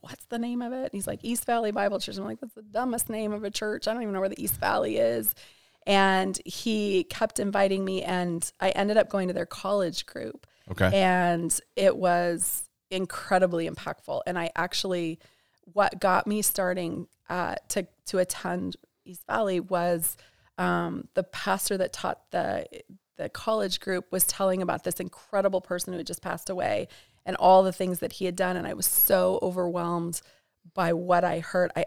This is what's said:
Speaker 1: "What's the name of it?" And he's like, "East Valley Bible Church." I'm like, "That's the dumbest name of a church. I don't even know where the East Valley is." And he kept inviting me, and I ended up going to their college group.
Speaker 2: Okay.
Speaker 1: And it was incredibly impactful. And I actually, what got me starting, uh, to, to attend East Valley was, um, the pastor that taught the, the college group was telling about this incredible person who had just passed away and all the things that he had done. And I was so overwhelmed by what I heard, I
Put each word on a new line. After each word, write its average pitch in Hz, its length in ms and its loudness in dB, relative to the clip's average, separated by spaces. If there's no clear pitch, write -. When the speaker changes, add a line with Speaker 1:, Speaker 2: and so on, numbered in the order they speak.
Speaker 1:
"What's - 260 -18
the 233 120 -6
name 240 220 -4
of 240 100 -8
it?" 262 120 -6
And - 100 -6
he's 196 140 -6
like, 202 160 -6
"East 233 220 -4
Valley 233 260 0
Bible 202 280 0
Church." 202 180 -8
I'm 196 60 -6
like, 226 160 -8
"That's 233 140 -12
the 214 80 -20
dumbest 226 480 -2
name 214 240 -4
of 214 100 -6
a 202 80 -6
church. 214 360 -4
I 220 60 0
don't 240 100 -4
even 208 100 -4
know 190 80 -4
where 196 80 0
the - 120 -8
East - 140 -4
Valley - 420 0
is." 120 380 0
And 190 600 4
he 208 600 0
kept - 340 -2
inviting 196 440 2
me, 190 200 -2
and 175 460 -2
I 185 100 2
ended 208 280 2
up 202 120 6
going 190 180 0
to 175 60 -2
their 170 140 -2
college 190 580 -2
group. - 400 -12
Speaker 2:
Okay. 185 240 2
Speaker 1:
And 180 640 2
it 196 220 4
was 175 720 0
incredibly 185 800 0
impactful. - 580 -6
And 180 100 -2
I 170 180 -2
actually, 170 640 -2
what 202 260 2
got 185 280 4
me 208 140 0
starting, 180 640 -2
uh, 175 260 -2
to, 190 180 -2
to 190 120 0
attend 180 560 -2
East 180 220 -20
Valley 202 320 0
was, 175 580 0
um, 175 580 -2
the 185 80 2
pastor - 540 -2
that 185 160 -2
taught - 260 -4
the, 98 340 -2
the - 120 -6
college 208 500 -2
group 185 320 -4
was 185 140 0
telling 190 360 0
about 175 220 -2
this 175 160 -4
incredible 190 640 0
person 180 320 -6
who 180 40 -6
had - 100 -8
just - 140 -8
passed 175 280 -8
away 180 380 -2
and 185 120 -4
all 190 260 10
the 185 100 2
things 180 260 -2
that - 140 -4
he 185 120 -4
had 180 100 -2
done. 185 220 0
And 175 100 -4
I 185 60 -6
was - 120 -2
so 185 560 4
overwhelmed 175 800 -2
by 170 180 2
what 175 300 4
I 170 160 0
heard, 175 360 0
I 165 120 0